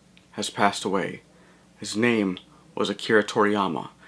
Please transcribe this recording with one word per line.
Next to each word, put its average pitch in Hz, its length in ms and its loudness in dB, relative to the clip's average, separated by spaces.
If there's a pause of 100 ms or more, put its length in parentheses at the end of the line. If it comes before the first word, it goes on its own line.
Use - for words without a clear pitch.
(320)
has - 180 -8
passed 101 340 0
away. 90 380 -4 (560)
His 101 180 -10
name 107 420 2 (360)
was 101 160 -2
Akira 104 320 2
Toriyama. 101 680 0 (180)